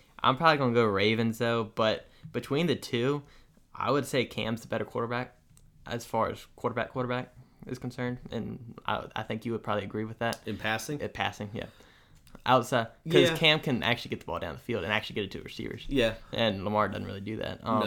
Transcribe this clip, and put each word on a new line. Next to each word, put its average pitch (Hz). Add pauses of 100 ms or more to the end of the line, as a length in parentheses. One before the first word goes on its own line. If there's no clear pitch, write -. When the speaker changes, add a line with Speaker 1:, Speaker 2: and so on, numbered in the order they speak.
(240)
Speaker 1:
I'm 131
probably 160
gonna 127
go 117
Ravens 110
though, 117
but 110 (240)
between 156
the 135
two, 131 (520)
I 101
would 139
say 127
Cam's 113
the -
better 113
quarterback 120 (500)
as 120
far 113
as - (100)
quarterback, 117
quarterback 123 (320)
is 123
concerned, 123 (120)
and 113 (100)
I, - (100)
I 110
think 110
you 113
would 110
probably 104
agree 104
with 110
that. 113
Speaker 2:
In 104
passing? 110
Speaker 1:
In 101
passing, 101
yeah. - (800)
Outside, 120 (220)
'cause 151
Speaker 2:
Yeah. 165
Speaker 1:
Cam 156
can 123
actually 117
get 117
the -
ball 85
down 85
the 65
field 110
and 104
actually -
get 104
it 95
to -
receivers. -
Speaker 2:
Yeah. 117 (180)
Speaker 1:
And 104
Lamar 104
doesn't 98
really 98
do 107
that. -
Um, 110